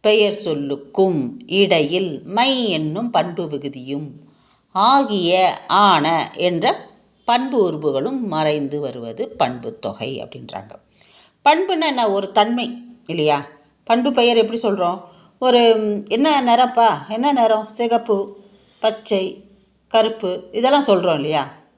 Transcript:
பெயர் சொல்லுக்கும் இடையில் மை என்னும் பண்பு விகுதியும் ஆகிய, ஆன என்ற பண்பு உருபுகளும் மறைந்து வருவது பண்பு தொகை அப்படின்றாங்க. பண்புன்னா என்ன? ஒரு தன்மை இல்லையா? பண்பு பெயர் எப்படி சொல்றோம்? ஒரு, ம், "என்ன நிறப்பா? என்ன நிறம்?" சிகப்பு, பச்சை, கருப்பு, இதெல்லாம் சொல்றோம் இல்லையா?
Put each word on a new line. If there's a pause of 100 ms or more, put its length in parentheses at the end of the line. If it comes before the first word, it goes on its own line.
பெயர்
சொல்லுக்கும் (140)
இடையில்
மை
என்னும்
பண்பு
விகுதியும் (600)
ஆகிய,
ஆன
என்ற (380)
பண்பு
உருபுகளும்
மறைந்து
வருவது
பண்பு
தொகை
அப்படின்றாங்க. (680)
பண்புன்னா
என்ன?
ஒரு
தன்மை (340)
இல்லையா? (360)
பண்பு
பெயர்
எப்படி
சொல்றோம்? (380)
ஒரு,
ம்,
"என்ன
நிறப்பா? (120)
என்ன
நிறம்?"
சிகப்பு, (420)
பச்சை, (440)
கருப்பு,
இதெல்லாம்
சொல்றோம்
இல்லையா? (240)